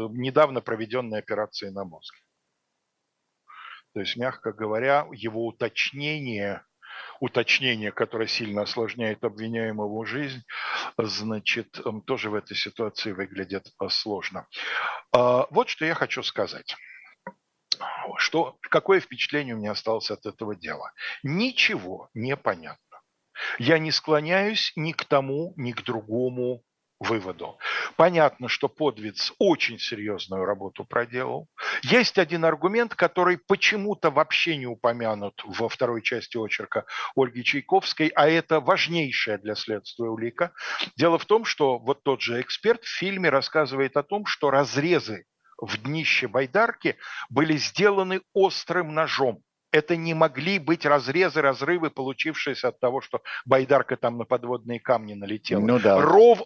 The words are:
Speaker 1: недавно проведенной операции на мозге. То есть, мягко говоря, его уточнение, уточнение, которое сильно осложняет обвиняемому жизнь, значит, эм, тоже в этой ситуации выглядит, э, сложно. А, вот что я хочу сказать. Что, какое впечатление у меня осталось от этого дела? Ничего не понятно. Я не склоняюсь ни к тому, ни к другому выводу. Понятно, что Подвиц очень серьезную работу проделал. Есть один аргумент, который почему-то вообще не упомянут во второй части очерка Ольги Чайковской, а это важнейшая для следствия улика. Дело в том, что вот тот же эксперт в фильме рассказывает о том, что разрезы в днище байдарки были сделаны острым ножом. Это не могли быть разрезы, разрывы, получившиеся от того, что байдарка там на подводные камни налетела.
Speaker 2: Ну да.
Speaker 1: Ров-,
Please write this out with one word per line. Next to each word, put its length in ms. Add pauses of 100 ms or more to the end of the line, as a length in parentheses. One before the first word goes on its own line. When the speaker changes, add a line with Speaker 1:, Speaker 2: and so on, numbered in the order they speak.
(100)
Speaker 1:
недавно 500
проведенной 600
операции 500
на 140
мозге. 340 (1800)
То 60
есть, 160
мягко 360
говоря, 600
его 340
уточнение, 1200 (560)
уточнение, 720
которое 360
сильно 340
осложняет 600
обвиняемому 800
жизнь, 380 (560)
значит, 880
эм, 160
тоже 260
в 60
этой 220
ситуации 560
выглядит, 560 (120)
э, 80
сложно. 580 (680)
А, 380
вот 200
что 160
я 80
хочу 280
сказать. 540 (1400)
Что, 440
какое 380
впечатление 540
у 40
меня 140
осталось 380
от 160
этого 300
дела? 360 (300)
Ничего 920
не 220
понятно. 420 (800)
Я 200
не 140
склоняюсь 840
ни 160
к 140
тому, 500
ни 160
к 120
другому 800 (360)
выводу. 580 (380)
Понятно, 520
что 200
Подвиц 720
очень 400
серьезную 680
работу 380
проделал. 640 (340)
Есть 360
один 260
аргумент, 500
который 440
почему-то 720
вообще 460
не 100
упомянут 800
во 240
второй 340
части 360
очерка 460 (320)
Ольги 280
Чайковской, 640
а 200
это 320
важнейшая 800
для 180
следствия 540
улика. 420 (440)
Дело 220
в 80
том, 180
что 340
вот 260
тот 180
же 180
эксперт 440
в 40 (100)
фильме 320
рассказывает 640
о 80
том, 220
что 240
разрезы 760 (340)
в 220
днище 460
байдарки 720 (320)
были 260
сделаны 680 (120)
острым 600
ножом. 480 (300)
Это 240
не 180
могли 440
быть 280
разрезы, 560
разрывы, 480
получившиеся 800
от 120
того, 200
что 220 (240)
байдарка 500
там 220
на 60
подводные 560
камни 340
налетела. 540
Speaker 2:
Ну 100
да. 340
Speaker 1:
Ров-, 340